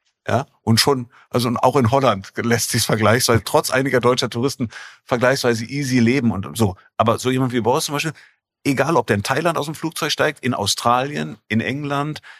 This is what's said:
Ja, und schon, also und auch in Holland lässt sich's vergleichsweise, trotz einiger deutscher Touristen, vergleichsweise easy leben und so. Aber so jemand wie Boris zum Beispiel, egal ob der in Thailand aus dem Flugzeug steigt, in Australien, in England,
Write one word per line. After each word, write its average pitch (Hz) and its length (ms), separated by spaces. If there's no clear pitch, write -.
Ja, 120 180
und 113 160
schon, 127 300
also 123 180
und 117 80
auch 127 200
in 120 140
Holland 123 460
lässt 113 340
sich's 117 140
vergleichsweise, 113 580
trotz - 280
einiger 131 300
deutscher 120 280
Touristen, 127 400
vergleichsweise 123 600
easy 131 340
leben 120 320
und 90 260
so. 101 200
Aber 110 200
so 127 120
jemand 131 220
wie 127 100
Boris 127 240
zum 151 80
Beispiel, 147 180
egal 139 340
ob 120 100
der 110 100
in 101 60
Thailand 156 340
aus 143 80
dem 151 100
Flugzeug 160 380
steigt, 143 320
in 123 80
Australien, 131 840
in 110 140
England, 143 580